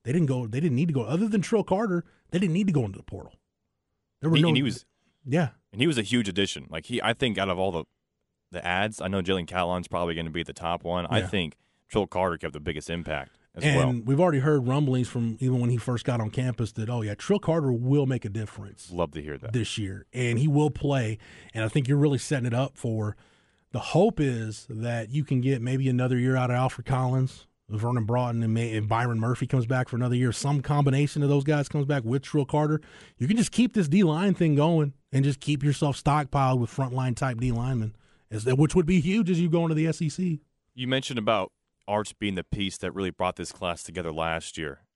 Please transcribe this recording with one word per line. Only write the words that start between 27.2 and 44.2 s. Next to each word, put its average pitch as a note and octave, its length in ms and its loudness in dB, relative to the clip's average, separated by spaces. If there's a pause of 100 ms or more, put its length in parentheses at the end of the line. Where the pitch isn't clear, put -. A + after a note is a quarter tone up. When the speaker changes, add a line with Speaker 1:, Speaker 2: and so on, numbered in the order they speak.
Speaker 1:
Vernon A2 360 -2
Broughton, A#2 360 0
and, A2+ 140 0
may, A#2 200 -2
and G#2+ 140 -2
Byron A#2 300 0
Murphy A#2+ 260 0
comes B2 220 0
back B2+ 200 0
for A#2+ 100 -4
another B2 180 0
year. B2 160 2
Some C#3+ 320 0
combination C#3+ 580 2
of C#3+ 80 2
those C#3+ 140 4
guys D3 260 0
comes D3 160 0
back C#3 180 0
with C3 200 0
Trill C#3+ 220 0
Carter. D3+ 360 0 (380)
You B2 80 -2
can G#3+ 100 2
just A3 140 2
keep A#3 220 2
this F#3 140 2
D-line F3 460 4
thing D#3 220 4
going D3+ 380 4 (180)
and C3+ 120 2
just C#3 160 0
keep C#3+ 240 -2
yourself C#3+ 400 0
stockpiled C#3 540 2
with A#2+ 140 0
frontline B2+ 440 -2
type B2 240 -4
D B2 120 0
linemen, A#2 440 -2 (360)
as, G#2+ 140 -6
which C3 280 4
would F3+ 140 4
be F#3 120 4
huge F#3+ 300 0
as E3+ 100 2
you F3 80 2
go E3 140 2
into D#3+ 140 0
the D#3 100 2
S D#3+ 160 -2
E D#3 80 -2
C. F3 320 -4 (320)
Speaker 2:
You B2+ 140 -8
mentioned C3 320 0
about G#2 320 2 (340)
Arch G#2 320 -2
being G2+ 180 -2
the F2 100 -4
piece G2 320 -4
that F#2 160 -6
really F#2+ 160 -2
brought F2+ 260 -2
this F2 160 -10
class F2 320 -6
together E2 300 -6
last E2 440 -4